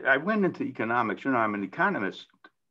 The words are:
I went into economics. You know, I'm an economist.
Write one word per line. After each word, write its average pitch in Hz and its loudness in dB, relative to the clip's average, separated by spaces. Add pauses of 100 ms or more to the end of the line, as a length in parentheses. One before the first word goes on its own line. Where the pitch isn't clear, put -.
I 135 6
went 196 2
into - -2
economics. 117 -2
You 139 2
know, 127 2
I'm 107 2
an 101 -2
economist. 117 -2 (440)